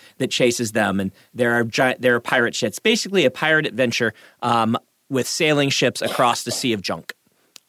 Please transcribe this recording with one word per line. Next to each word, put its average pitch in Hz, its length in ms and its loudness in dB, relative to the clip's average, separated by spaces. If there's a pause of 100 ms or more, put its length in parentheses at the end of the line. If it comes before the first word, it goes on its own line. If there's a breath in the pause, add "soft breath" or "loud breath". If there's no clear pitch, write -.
(180 soft breath)
that 127 120 -4
chases 120 420 0
them. 101 280 0
And 95 100 -4 (220 soft breath)
there 120 220 0
are 120 100 2
gi-, 127 340 0
there 123 160 2
are 117 60 0
pirate 120 340 0
ships. - 240 -4
Basically 196 460 0
a 127 60 2
pirate 156 340 2
adventure, 120 480 -2 (300 soft breath)
um, 117 340 2 (320)
with 131 180 -2
sailing 147 440 0
ships - 320 0
across 117 400 0
the - 80 -8
sea 117 240 -2
of 98 80 -4
junk. 82 320 -8 (540)